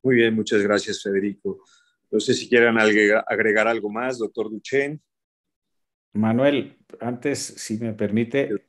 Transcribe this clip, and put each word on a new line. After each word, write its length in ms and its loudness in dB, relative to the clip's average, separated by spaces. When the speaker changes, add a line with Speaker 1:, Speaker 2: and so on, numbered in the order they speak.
Speaker 1:
Muy 140 4
bien, 180 4
muchas 280 0
gracias, 400 -2
Federico. 600 -4
No 100 0
sé 140 0
si 140 -6
quieran 280 4
algue-, 500 4
agregar 400 2
algo 240 -2
más, 280 -6
doctor 320 -6
Duchenne. 500 -4
Speaker 2:
Manuel, 680 0
antes, 400 -4
si 380 -8
me 140 -6
permite, 560 -2
Speaker 1:
Sí. 60 -4